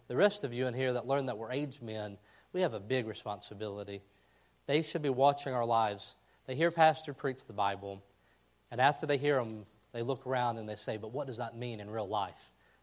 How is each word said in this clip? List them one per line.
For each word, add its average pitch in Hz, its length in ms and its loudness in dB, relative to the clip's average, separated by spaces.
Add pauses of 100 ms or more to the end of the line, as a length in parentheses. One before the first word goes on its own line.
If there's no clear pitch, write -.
the 123 80 -2
rest 202 280 4
of 120 100 -2
you 127 120 0
in 123 60 -2
here 127 220 0
that 120 120 -2
learn 135 200 2
that 117 100 -2
we're 110 160 -6
aged 139 300 -4
men, 107 340 -6 (380)
we 185 80 0
have 147 100 2
a 107 80 -4
big 117 260 0
responsibility. 101 960 -8 (640)
They 151 160 4
should 156 200 -4
be 143 80 2
watching 135 440 4
our 120 100 2
lives. 113 520 0 (300)
They 127 100 -6
hear 165 140 4
pastor 160 440 4
preach 131 320 -4
the 113 60 -16
Bible, 98 500 -2 (680)
and 123 100 -2
after 147 260 4
they 143 100 2
hear 143 220 4
'em, 110 260 -4 (280)
they 117 100 -4
look 127 240 -4
around 123 320 0
and 107 100 -8
they 107 60 -6
say, 110 220 -6
"But 110 160 -8
what 139 140 -4
does 123 100 -8
that 117 200 -8
mean 117 240 -6
in 101 80 -10
real 107 200 -4
life?" 98 440 -4 (300)